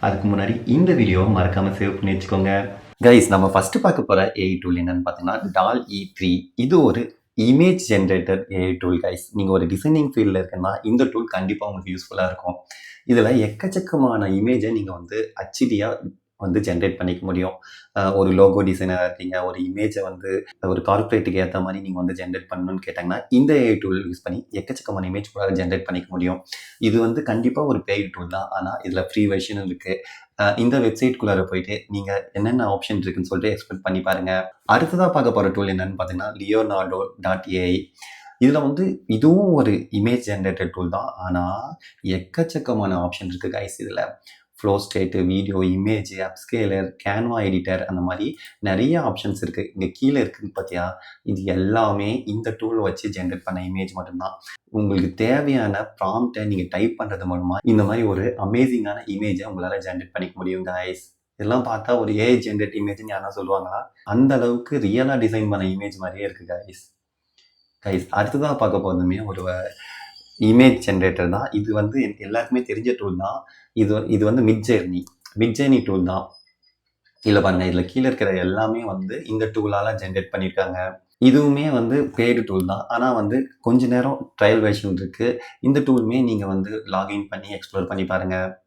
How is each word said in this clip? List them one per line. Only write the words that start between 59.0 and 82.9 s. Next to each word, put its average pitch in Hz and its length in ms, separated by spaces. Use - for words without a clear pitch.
இமேஜை 98 380
உங்களால 95 340
ஜெனரேட் 90 340
பண்ணிக்க 92 220
முடியும், 92 300
கைஸ். 92 380
இதெல்லாம் 123 260
பார்த்தா 117 320
ஒரு 107 160
ஏ 110 140
ஐ 123 100
ஜெனரேட் 104 400
இமேஜ்னு 104 340
யாரா 98 200
சொல்லுவாங்களா? 95 480
அந்த 123 280
அளவுக்கு 120 480
ரியலா 127 360
டிசைன் 110 320
பண்ண 98 180
இமேஜ் 98 300
மாதிரியே 95 280
இருக்கு, 90 220
கைஸ். 90 340
கைஸ், 95 280
அடுத்ததா 139 420
பார்க்க 98 300
போறதுமே 90 400
ஒரு 92 180
இமேஜ் 123 400
ஜெனரேட்டர் 92 500
தான். 107 220
இது 104 200
வந்து 107 260
எ-, 104 220
எல்லாருக்குமே 113 420
தெரிஞ்ச 117 320
டூல் 98 220
தான். 98 220
இது, 107 180
இது 107 160
வந்து 120 180
Midjourney, 104 580
Midjourney 117 440
டூல் 95 240
தான். 92 200
இதுல 104 180
பாருங்க, 92 240
இதுல 90 200
கீழே 131 220
இருக்கிற 110 300
எல்லாமே 107 480
வந்து 95 320
இந்த 110 220
டூலால 107 460
ஜெனரேட் 92 360
பண்ணிருக்காங்க. 92 480
இதுவுமே 143 480
வந்து 117 260
பெய்டு 117 340
டூல் 95 240
தான், 95 200
ஆனா 120 240